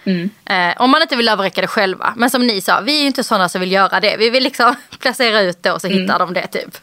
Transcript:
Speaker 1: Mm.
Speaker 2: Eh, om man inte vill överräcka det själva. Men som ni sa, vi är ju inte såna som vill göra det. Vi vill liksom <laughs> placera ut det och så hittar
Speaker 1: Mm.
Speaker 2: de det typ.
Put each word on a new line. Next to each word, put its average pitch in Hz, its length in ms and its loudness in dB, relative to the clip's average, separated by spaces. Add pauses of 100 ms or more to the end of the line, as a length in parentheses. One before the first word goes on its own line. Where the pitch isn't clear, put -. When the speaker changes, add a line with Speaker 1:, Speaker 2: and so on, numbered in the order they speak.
Speaker 1:
Mm. 185 260 -2 (160)
Speaker 2:
Eh, 180 360 0
om 254 80 4
man 302 120 4
inte 320 140 -4
vill 233 120 0
överräcka 202 320 0
det 190 60 2
själva. 190 500 -2
Men 233 140 2
som 247 160 2
ni 208 140 -2
sa, 175 200 0
vi 269 160 -2
är 302 40 0
ju 285 60 2
inte 269 180 -2
såna 190 240 2
som 185 120 -4
vill 185 120 -2
göra 190 280 2
det. 196 160 2
Vi 226 140 2
vill 254 140 2
liksom 254 300 2 (120)
<laughs> - 140 -20
placera 233 400 0
ut 180 220 -2
det 185 100 2
och 160 80 -4
så - 60 -6
hittar 185 300 0
Speaker 1:
Mm. - 20 2
Speaker 2:
de 180 220 -2
det - 60 -6
typ. - 360 -10